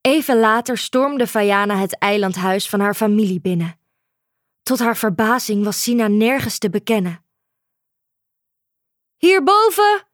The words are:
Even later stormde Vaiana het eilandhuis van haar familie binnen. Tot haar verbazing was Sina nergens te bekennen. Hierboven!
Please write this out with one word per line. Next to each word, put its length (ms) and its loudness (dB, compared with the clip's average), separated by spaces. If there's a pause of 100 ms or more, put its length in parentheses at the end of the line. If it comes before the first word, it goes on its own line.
Even 360 2
later 400 2
stormde 480 -2
Vaiana 500 0
het 220 -4
eilandhuis 720 -2
van 120 -2
haar 140 0
familie 460 0
binnen. 400 -4 (840)
Tot 160 -2
haar 180 -2
verbazing 680 -2
was 180 -4
Sina 240 0
nergens 520 0
te 120 -2
bekennen. 540 -4 (1900)
Hierboven! 960 2